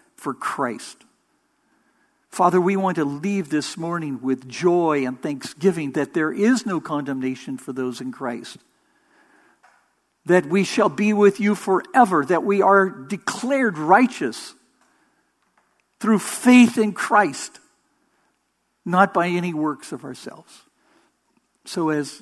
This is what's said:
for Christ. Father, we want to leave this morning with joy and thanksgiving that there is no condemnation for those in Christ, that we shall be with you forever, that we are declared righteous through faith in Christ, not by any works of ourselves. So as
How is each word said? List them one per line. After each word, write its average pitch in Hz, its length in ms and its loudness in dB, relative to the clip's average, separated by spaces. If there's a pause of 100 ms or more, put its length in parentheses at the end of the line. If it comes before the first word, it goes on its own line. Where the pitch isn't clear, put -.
(160)
for 135 180 -8
Christ. - 680 -8 (1300)
Father, 180 300 2
we 190 160 2
want 190 200 -2
to 160 80 0
leave 151 460 -4
this 151 260 -4
morning 165 440 -6
with 131 280 -4
joy 156 580 0
and 127 140 -8
thanksgiving 147 720 -4
that 143 220 -2
there 156 180 0
is 220 340 2
no 180 140 -4
condemnation 135 760 -6
for - 140 -12
those 127 280 -6
in 131 100 -10
Christ, 120 460 -10 (1700)
that 175 200 4
we 185 180 2
shall 202 240 0
be 208 240 0
with 202 260 4
you 208 160 0
forever, 190 680 2
that 160 180 0
we 202 200 0
are 190 260 6
declared 208 920 -4
righteous 175 760 2 (1500)
through 214 180 2
faith 247 580 6
in 214 160 0
Christ, - 680 0 (1200)
not 190 300 2
by 175 140 0
any 175 260 -2
works 151 380 -4
of 120 120 -12
ourselves. - 580 -18 (1000)
So 165 260 -2
as 147 320 -4